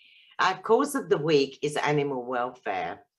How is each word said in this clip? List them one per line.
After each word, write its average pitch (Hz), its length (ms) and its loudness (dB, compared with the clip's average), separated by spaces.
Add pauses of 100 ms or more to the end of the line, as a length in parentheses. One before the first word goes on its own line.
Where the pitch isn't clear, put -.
(400)
Our 180 220 2
cause 262 340 2
of 190 140 -4
the 185 80 4
week 147 440 2
is 147 160 -4
animal 143 480 0
welfare. 120 720 -6 (200)